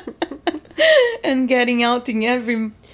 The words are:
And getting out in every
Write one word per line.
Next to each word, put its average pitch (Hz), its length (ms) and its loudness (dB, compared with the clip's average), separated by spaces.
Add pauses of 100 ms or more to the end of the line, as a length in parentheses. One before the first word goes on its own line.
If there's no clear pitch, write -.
(1200)
And 262 260 0
getting 247 340 2
out 240 260 0
in 220 160 -2
every 226 480 -2 (220)